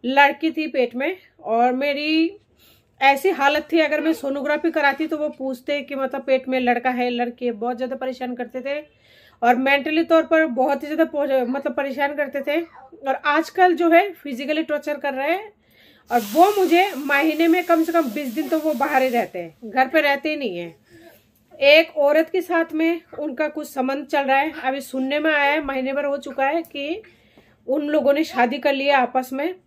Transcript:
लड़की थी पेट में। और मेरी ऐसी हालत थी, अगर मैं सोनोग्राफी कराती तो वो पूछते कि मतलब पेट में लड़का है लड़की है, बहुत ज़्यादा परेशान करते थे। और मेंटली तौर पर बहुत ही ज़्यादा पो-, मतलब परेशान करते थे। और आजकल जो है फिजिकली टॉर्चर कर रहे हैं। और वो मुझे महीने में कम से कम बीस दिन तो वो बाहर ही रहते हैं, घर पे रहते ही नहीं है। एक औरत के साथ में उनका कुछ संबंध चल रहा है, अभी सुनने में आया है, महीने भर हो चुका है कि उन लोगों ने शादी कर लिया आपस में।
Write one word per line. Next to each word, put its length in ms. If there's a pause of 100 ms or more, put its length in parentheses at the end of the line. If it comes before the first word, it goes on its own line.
लड़की 460
थी 160
पेट 280
में। 220 (260)
और 300
मेरी 640 (640)
ऐसी 280
हालत 440
थी, 60
अगर 220
मैं 120
सोनोग्राफी 580
कराती 360
तो 100
वो 120
पूछते 520
कि 140
मतलब 260
पेट 260
में 120
लड़का 300
है 200
लड़की 360
है, 60
बहुत 260
ज़्यादा 180
परेशान 400
करते 260
थे। 180 (640)
और 140
मेंटली 480
तौर 200
पर 220
बहुत 380
ही 40
ज़्यादा 180
पो-, 440
मतलब 240
परेशान 420
करते 260
थे। 200 (460)
और 80
आजकल 600
जो 140
है 240
फिजिकली 500
टॉर्चर 340
कर 160
रहे 180
हैं। 200 (600)
और 80 (140)
वो 240
मुझे 400
महीने 500
में 160
कम 200
से 80
कम 120
बीस 320
दिन 140
तो 100
वो 140
बाहर 280
ही 80
रहते 300
हैं, 260
घर 220
पे 140
रहते 280
ही 60
नहीं 220
है। 260 (760)
एक 380
औरत 320
के 120
साथ 320
में 280 (180)
उनका 280
कुछ 200
संबंध 380
चल 160
रहा 160
है, 160 (100)
अभी 180
सुनने 380
में 120
आया 200
है, 140
महीने 280
भर 120
हो 120
चुका 280
है 160
कि 400 (640)
उन 140
लोगों 320
ने 100
शादी 340
कर 160
लिया 260
आपस 340
में। 220 (120)